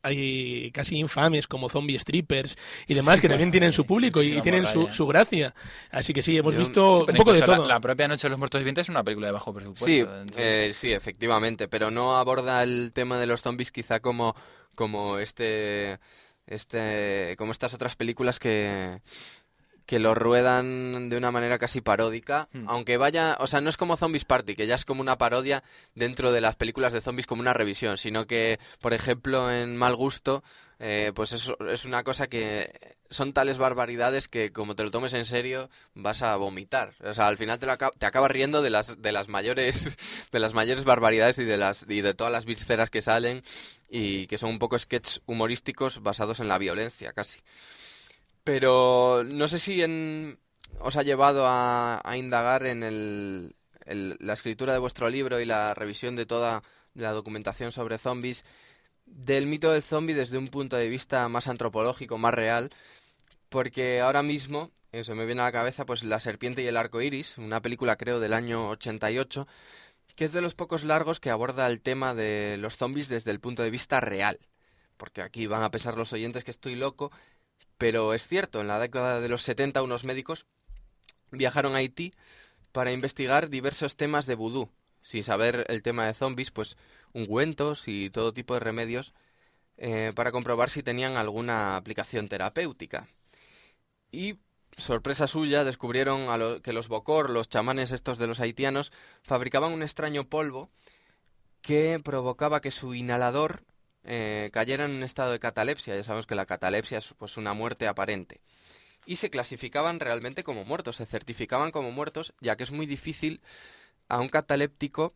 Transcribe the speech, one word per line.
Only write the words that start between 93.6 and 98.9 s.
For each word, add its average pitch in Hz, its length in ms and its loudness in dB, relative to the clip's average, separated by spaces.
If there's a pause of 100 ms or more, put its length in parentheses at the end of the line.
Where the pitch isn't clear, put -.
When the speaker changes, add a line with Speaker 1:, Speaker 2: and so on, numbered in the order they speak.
Speaker 3:
Y, 190 280 -10 (380)
sorpresa 139 520 -2
suya, 147 360 0
descubrieron 131 640 -2
a 117 60 0
lo-, 113 260 -2
que 120 100 -8
los 113 160 -6
bokor, 139 420 0
los 117 180 -2
chamanes 127 440 -2
estos 123 260 -6
de 117 80 -2
los 117 140 -6
haitianos, 135 500 -2 (320)